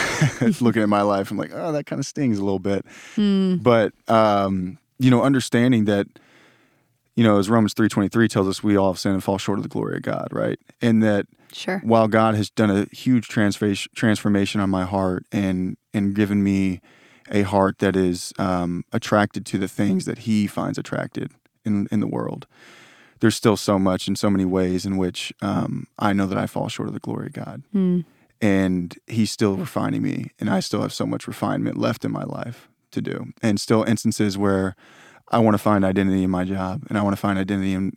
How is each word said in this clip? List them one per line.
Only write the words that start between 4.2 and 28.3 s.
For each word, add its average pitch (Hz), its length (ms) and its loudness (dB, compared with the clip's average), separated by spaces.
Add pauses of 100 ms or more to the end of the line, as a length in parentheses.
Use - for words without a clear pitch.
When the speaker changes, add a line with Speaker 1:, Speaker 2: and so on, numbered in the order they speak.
Speaker 1:
you 127 140 4
know, 117 120 4
understanding 123 600 2
that, 101 220 2 (1120)
you 117 80 6
know, 107 120 6
as 98 120 2
Romans 113 240 4
three 107 160 2
twenty-three 107 400 2
tells 98 180 2
us, 95 160 -4
we 104 140 4
all 95 160 4
have 85 60 -8
sinned 98 160 0
and 92 100 -4
fall 98 120 -2
short 101 220 -4
of 104 40 -6
the 104 60 -10
glory - 280 -6
of - 60 -10
God, - 280 -6
right? - 260 -4 (240)
And 113 220 4
that 101 220 2 (260)
Speaker 2:
Sure. 185 320 -6
Speaker 1:
while 113 240 4
God 110 280 4
has 104 140 -2
done 110 200 2
a 98 260 0
huge 127 320 0
transfa-, 104 640 0
transformation 104 680 0
on 98 80 0
my 95 160 0
heart 95 480 -2
and, 92 420 -2 (180)
and 98 220 0
given 101 300 0
me 95 340 0 (500)
a 104 120 0
heart 98 380 2
that 95 180 2
is, 90 420 0
um, 90 540 -2
attracted 104 540 0
to 104 100 -4
the 95 100 -2
things 104 380 -2
that - 140 -6
he 107 280 0
finds 104 300 -6
attracted - 540 -8 (340)
in, 101 260 -2
in 107 80 0
the - 80 -2
world, - 400 -6 (720)
there's 110 140 6
still 107 200 4
so 101 240 2
much 95 300 0
and 98 100 -2
so 107 100 0
many 95 140 2
ways 92 420 0
in 98 120 -2
which, 90 340 -4 (100)
um, - 460 -4 (100)
I 104 140 0
know 98 140 0
that 98 120 -4
I 101 80 -2
fall 101 220 -6
short 110 220 -8
of 104 40 -8
the 107 60 -10
glory - 280 -8
of - 60 -14
God. - 380 -12
Speaker 2:
Hmm. 180 300 2 (400)